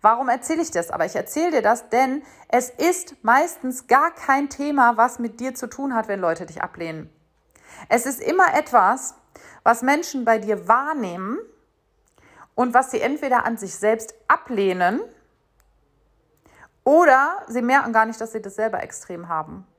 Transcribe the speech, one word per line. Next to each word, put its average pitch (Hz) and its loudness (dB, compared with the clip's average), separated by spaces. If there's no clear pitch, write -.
Warum 233 2
erzähle 285 -2
ich 320 -4
das? 170 -4
Aber 165 -2
ich 175 -6
erzähle 320 -2
dir 269 0
das, 220 0
denn 262 0
es 247 0
ist - -4
meistens 254 0
gar 294 4
kein 277 0
Thema, 277 2
was 247 2
mit 233 -8
dir 254 -6
zu 254 -10
tun 269 -8
hat, 220 -2
wenn 196 -4
Leute 170 -2
dich - -10
ablehnen. 160 -12
Es 240 2
ist 269 -6
immer 359 2
etwas, 254 2
was 240 4
Menschen 277 0
bei 226 4
dir 196 -4
wahrnehmen 233 0
und 247 0
was 254 4
sie 254 -2
entweder 262 0
an 233 -4
sich 196 -10
selbst 220 -2
ablehnen 196 0
oder 294 6
sie 233 -4
merken 254 0
gar 220 4
nicht, 233 -10
dass 226 -10
sie 226 -8
das 196 -14
selber 220 -4
extrem 175 -14
haben. 160 -8